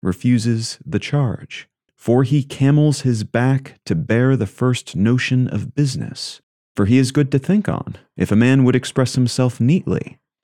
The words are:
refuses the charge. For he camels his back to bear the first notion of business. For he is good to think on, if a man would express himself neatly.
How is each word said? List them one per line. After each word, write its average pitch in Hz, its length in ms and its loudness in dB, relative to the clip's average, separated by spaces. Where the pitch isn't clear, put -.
refuses 113 840 -2
the 131 140 -4
charge. - 680 -6
For 123 300 2
he 139 180 2
camels 143 600 0
his 117 200 0
back 131 640 -2
to - 80 -2
bear 117 420 2
the 113 100 -2
first - 500 -4
notion 123 520 0
of 107 260 -8
business. - 640 -6
For 101 120 0
he 123 120 4
is 131 140 2
good 143 200 0
to 139 60 0
think 190 300 0
on, - 280 -6
if - 160 -2
a 101 40 2
man 127 280 6
would 123 120 4
express 127 380 -2
himself 127 460 0
neatly. - 580 -2